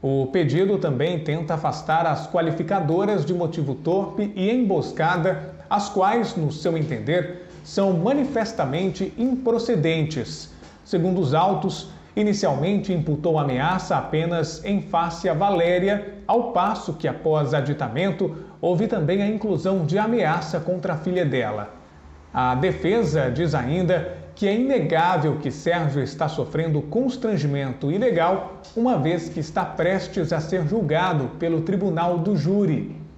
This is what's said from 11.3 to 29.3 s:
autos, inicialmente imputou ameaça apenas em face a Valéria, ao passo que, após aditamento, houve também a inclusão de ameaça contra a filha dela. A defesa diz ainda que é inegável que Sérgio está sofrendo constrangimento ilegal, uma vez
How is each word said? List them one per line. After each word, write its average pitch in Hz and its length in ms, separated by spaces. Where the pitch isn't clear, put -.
autos, 185 560
inicialmente 202 760
imputou 156 440
ameaça 151 600
apenas 160 680
em 202 160
face 170 480
a 165 60
Valéria, 185 800
ao 233 280
passo 202 400
que, 151 160
após 147 440
aditamento, 147 840
houve 175 260
também 190 360
a 202 60
inclusão 196 560
de 160 140
ameaça 185 640
contra 180 320
a 156 60
filha 180 260
dela. 110 500
A 127 220
defesa 156 760
diz 147 240
ainda 160 600
que 202 100
é 196 80
inegável 170 840
que 135 120
Sérgio 160 520
está 151 260
sofrendo 151 540
constrangimento 147 1080
ilegal, 190 720
uma 233 220
vez 160 320